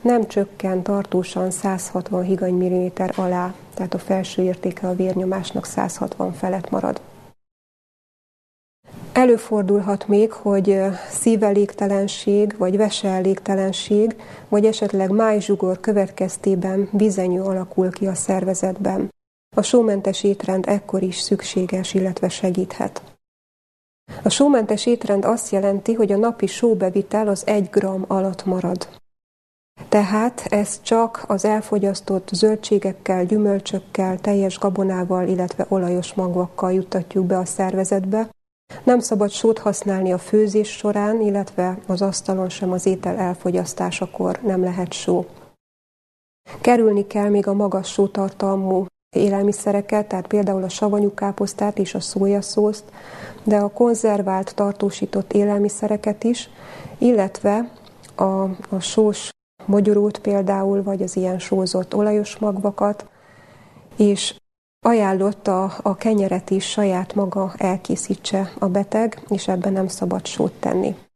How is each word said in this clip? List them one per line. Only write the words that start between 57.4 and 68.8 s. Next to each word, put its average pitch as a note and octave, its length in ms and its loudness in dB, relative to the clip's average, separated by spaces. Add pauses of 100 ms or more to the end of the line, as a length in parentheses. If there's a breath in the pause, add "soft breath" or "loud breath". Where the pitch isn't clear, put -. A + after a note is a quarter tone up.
a, F#3+ 280 2 (260)
a F#3+ 120 -2
sós G#3+ 500 0 (340)
mogyorót G#3 540 4
például, G3 640 0
vagy G3 200 -2
az F#3 140 -4
ilyen F#3 220 0
sózott F#3 560 -2
olajos G#3 440 0
magvakat, G#3 680 -2 (920 loud breath)
és G3+ 380 2 (460)
ajánlott G3+ 680 2
a, F#3+ 340 0
a G3 140 0
kenyeret G3 540 0
is F#3+ 200 0
saját F#3 440 0
maga F#3+ 420 -2
elkészítse F#3+ 1000 -2
a G3+ 80 0
beteg, G3+ 600 0